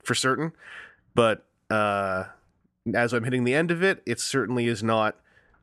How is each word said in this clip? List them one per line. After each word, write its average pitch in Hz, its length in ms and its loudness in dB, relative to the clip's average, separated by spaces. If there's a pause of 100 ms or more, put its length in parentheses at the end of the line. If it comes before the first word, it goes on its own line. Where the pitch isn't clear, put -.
for - 100 -2
certain, 135 380 0 (640)
but, 113 280 2 (280)
uh, 101 540 0 (680)
as 120 200 0
I'm 117 100 -2
hitting 127 220 0
the 123 100 2
end 170 160 2
of 170 100 -2
it, 190 240 0
it 117 140 -4
certainly 120 480 -2
is 110 160 -2
not 110 340 0 (460)